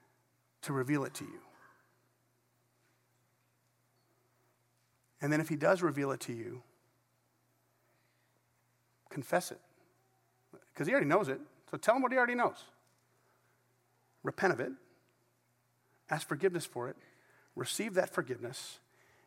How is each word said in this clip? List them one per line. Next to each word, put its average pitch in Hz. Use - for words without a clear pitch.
to 147
reveal 135
it -
to -
you. -
And 147
then 151
if 156
he 160
does 170
reveal 139
it 127
to -
you, 117
confess -
it. -
'Cause 143
he 196
already 269
knows 160
it. 135
So 156
tell -
him 269
what 240
he 262
already 247
knows. -
Repent -
of 127
it. -
Ask 151
forgiveness 175
for 123
it. -
Receive 196
that 185
forgiveness 123